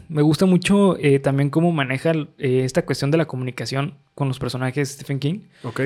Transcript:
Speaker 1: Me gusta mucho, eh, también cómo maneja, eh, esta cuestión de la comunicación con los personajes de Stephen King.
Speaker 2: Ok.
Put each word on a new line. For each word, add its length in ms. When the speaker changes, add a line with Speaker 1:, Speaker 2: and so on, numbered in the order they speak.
Speaker 1:
Me 140
gusta 240
mucho, 500
eh, 220
también 320
cómo 200
maneja, 420
eh, 240
esta 220
cuestión 260
de 60
la 100
comunicación 640
con 120
los 120
personajes 500
de 60
Stephen 240
King. 200
Speaker 2:
Ok. 220